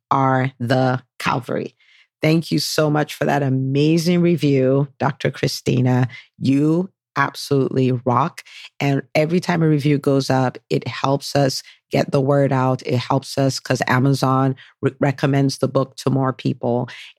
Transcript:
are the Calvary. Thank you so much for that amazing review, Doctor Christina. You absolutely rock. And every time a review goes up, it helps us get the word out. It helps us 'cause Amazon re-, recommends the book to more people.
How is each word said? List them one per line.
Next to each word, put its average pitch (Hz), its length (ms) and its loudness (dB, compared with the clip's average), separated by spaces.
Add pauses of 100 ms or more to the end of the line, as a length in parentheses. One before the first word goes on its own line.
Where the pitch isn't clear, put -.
are 131 500 2
the 131 440 0 (160)
Calvary. - 560 -4 (480)
Thank 160 280 2
you 156 80 0
so 151 300 -2
much 147 240 -2
for - 100 -6
that 143 200 0
amazing 147 760 0
review, 139 760 2
Doctor - 320 -2
Christina. 127 800 0 (280)
You 151 520 0 (260)
absolutely 135 760 0
rock. 127 520 -2 (360)
And 139 240 0 (100)
every 160 260 2
time 170 220 -2
a 160 60 4
review 147 300 2
goes 139 320 0
up, 131 280 2 (120)
it 143 180 -2
helps 139 480 -2
us 139 280 0 (280)
get 139 200 0
the 143 100 2
word 139 320 2
out. 131 320 0
It 123 120 -2
helps - 380 -2
us 135 240 0
'cause 127 280 -2
Amazon 131 680 2 (240)
re-, 131 200 -2
recommends 139 580 0
the 131 100 -2
book 127 300 -2
to 131 140 -2
more 135 200 0
people. 123 560 -4 (320)